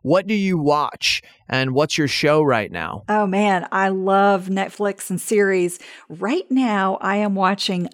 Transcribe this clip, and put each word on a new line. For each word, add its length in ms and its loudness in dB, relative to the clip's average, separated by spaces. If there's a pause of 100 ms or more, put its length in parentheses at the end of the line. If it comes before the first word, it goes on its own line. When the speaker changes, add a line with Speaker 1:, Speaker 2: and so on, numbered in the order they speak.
Speaker 1:
What 240 0
do 80 0
you 240 0
watch, 640 0 (260)
and 240 0
what's 240 0
your 120 0
show 340 2
right 300 0
now? 360 -8
Speaker 2:
Oh, 200 0
man, 420 0
I 200 0
love 580 2
Netflix 600 -4
and 120 -4
series. 580 0 (300)
Right 420 -4
now, 500 2
I 160 -2
am 200 0
watching 580 0